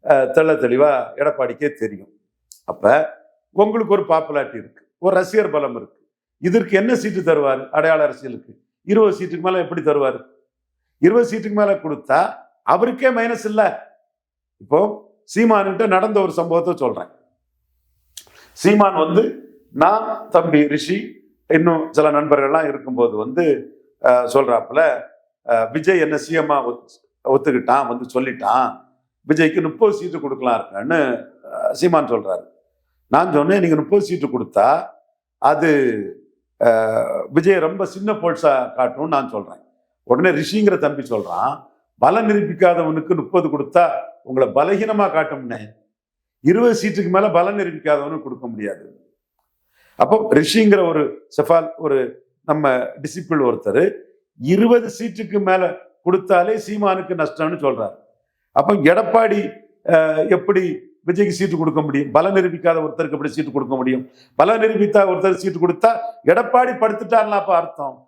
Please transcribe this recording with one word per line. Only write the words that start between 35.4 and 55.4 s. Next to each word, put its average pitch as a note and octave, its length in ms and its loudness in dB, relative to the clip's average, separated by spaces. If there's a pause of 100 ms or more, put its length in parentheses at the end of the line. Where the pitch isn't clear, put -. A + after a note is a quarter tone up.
அது, D3+ 280 2 (880)
அஹ், A2+ 680 2
விஜய் E3 280 2
ரொம்ப F3+ 260 -2
சின்ன G3+ 280 -6
போல்ஸா D3+ 640 0
காட்டும்னு C3+ 420 -2
நான் C3 120 -2
சொல்றேன். G2+ 340 -12 (460)
உடனே D#3+ 220 4
ரிஷிங்கிற F3+ 480 0
தம்பி C#3+ 240 -2
சொல்றான், G#2 500 -4 (500)
பலம் G#3 260 2
நிரூபிக்காதவனுக்கு E3+ 880 0
முப்பது E3+ 320 -2
கொடுத்தா D3+ 360 0 (380)
உங்களை B2+ 260 0
பலகீனமா G3+ 640 0
காட்டும்னே, C#3 480 -6 (840)
இருபது A3 300 4
சீட்டுக்கு F3+ 360 -4
மேல G3 200 2
பலம் F#3 280 0
நிரூபிக்காதவனுக்கு D#3 640 -4
கொடுக்க B2+ 240 -14
முடியாது. G#2 380 -10 (1120)
அப்போ G#3+ 320 2
ரிஷிங்கிற G3 580 4
ஒரு D#3 140 0 (260)
செஃபால், D#3+ 400 0 (100)
ஒரு D3 200 -2 (500)
நம்ம D3+ 200 0 (300)
டிசிபிள் D#3 420 -6
ஒருத்தர் A#2 420 0 (580)
இருபது A3 480 2
சீட்டுக்கு G#3 520 -8